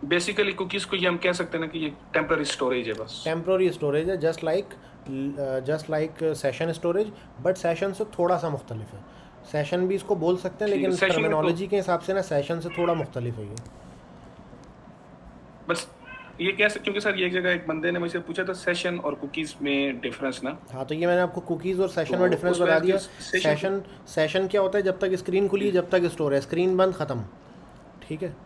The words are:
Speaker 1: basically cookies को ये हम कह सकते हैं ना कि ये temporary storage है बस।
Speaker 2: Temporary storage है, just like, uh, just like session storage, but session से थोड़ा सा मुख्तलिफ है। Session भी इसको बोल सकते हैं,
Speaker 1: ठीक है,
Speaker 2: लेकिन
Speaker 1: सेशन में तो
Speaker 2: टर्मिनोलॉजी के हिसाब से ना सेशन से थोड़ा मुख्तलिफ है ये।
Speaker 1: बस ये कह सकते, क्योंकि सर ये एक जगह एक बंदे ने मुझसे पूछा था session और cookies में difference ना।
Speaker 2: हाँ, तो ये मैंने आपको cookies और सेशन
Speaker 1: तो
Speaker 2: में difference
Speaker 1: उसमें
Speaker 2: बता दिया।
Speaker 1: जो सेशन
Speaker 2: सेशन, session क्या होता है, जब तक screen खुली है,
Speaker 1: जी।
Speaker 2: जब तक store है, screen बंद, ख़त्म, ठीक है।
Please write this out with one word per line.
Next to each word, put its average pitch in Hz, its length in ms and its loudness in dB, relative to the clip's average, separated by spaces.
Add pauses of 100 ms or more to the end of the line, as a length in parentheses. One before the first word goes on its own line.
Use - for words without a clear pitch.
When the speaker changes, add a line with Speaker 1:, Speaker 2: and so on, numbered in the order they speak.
Speaker 1:
basically 190 460 0
cookies 190 320 -4
को 196 100 -4
ये 180 120 2
हम 175 80 0
कह 180 160 2
सकते 175 260 -4
हैं 165 60 -2
ना 156 60 -8
कि 165 80 -8
ये 151 140 -4 (200)
temporary 156 320 2
storage 123 440 0
है 107 60 -2
बस। 110 300 -12
Speaker 2:
Temporary 175 460 2
storage 151 400 0
है, 190 100 -2
just 160 180 0
like, 165 380 -2 (340)
uh, 135 560 -4
just 151 240 -2
like 156 320 -2 (200)
session 156 360 0
storage, 196 320 0 (360)
but 185 160 0
session 175 320 0
से 214 100 -2
थोड़ा 175 320 2
सा 165 140 -2
मुख्तलिफ 113 440 -8
है। 98 100 -14 (480)
Session 165 360 0
भी 196 60 2
इसको 196 220 0
बोल 175 200 2
सकते 185 280 -4
हैं, 208 80 2
Speaker 1:
ठीक 190 100 2
है, - 0 -
Speaker 2:
लेकिन 185 140 2
Speaker 1:
सेशन 185 100 4
में 175 100 4
तो 160 60 2
Speaker 2:
टर्मिनोलॉजी 160 440 2
के 202 100 0
हिसाब 180 240 2
से 190 140 -2
ना 196 80 2
सेशन 165 380 0
से 170 80 -6
थोड़ा 170 260 0
मुख्तलिफ 120 420 -4
है 104 120 -10
ये। 104 80 -10 (2000)
Speaker 1:
बस 170 200 -2 (520)
ये 175 120 2
कह 208 160 4
सकते, 208 160 -4
क्योंकि 202 160 0
सर 208 140 2
ये 185 120 0
एक 180 60 -2
जगह 180 180 0
एक 170 180 -2
बंदे 160 220 0
ने 175 80 0
मुझसे 175 200 -4
पूछा 170 260 -4
था 185 80 -4
session 175 460 -2
और 147 160 -4
cookies 147 480 -6
में 139 380 0
difference 131 440 -6
ना। 147 140 -6 (140)
Speaker 2:
हाँ, 131 120 -6
तो 151 100 -4
ये 165 120 0
मैंने 175 140 4
आपको 180 200 0
cookies 180 400 -2
और 190 80 2
सेशन 170 260 -2
Speaker 1:
तो 180 60 2
Speaker 2:
में 180 100 6
difference 175 220 2
Speaker 1:
उसमें 175 160 4
Speaker 2:
बता 160 100 8
दिया। 185 180 4
Speaker 1:
जो 196 60 0
सेशन - 380 -4
Speaker 2:
सेशन, 170 420 2 (240)
session 160 400 2
क्या 202 140 4
होता 190 180 4
है, 196 60 2
जब 185 140 2
तक 190 160 2
screen 185 340 2
खुली 196 180 2
है, 202 60 4
Speaker 1:
जी। 180 60 6
Speaker 2:
जब 180 120 0
तक 180 140 4
store 160 300 2
है, 139 60 6
screen 180 360 2
बंद, 190 180 4
ख़त्म, 139 300 -4 (800)
ठीक 156 200 -8
है। 160 240 -6